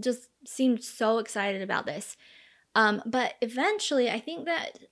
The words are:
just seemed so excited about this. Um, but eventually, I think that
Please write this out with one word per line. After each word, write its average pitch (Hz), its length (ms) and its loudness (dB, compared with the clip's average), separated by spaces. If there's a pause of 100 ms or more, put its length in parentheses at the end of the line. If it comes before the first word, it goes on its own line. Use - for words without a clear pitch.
just 240 280 -4 (160)
seemed 247 380 2
so 226 360 0
excited 202 440 -2
about - 240 -2
this. - 300 -8 (580)
Um, 214 320 4
but 240 340 0
eventually, 262 680 2
I 220 80 -2
think 320 280 -8
that - 340 -4 (100)